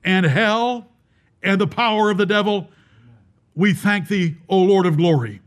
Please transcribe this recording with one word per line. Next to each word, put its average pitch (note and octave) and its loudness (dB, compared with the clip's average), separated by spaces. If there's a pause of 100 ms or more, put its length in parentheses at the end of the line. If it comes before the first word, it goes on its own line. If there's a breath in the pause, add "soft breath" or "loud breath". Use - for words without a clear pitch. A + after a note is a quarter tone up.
and F#3 2
hell A3+ -2 (520)
and F#3+ 0
the G3+ 0
power G#3+ 0
of F#3+ -2
the G3+ 0
devil. G#3 -2 (880 soft breath)
We F#3+ 2
thank G3+ -2
thee, F3 -2 (120)
O F#3+ 2
Lord F#3+ 4
of E3+ 2
glory. C3 0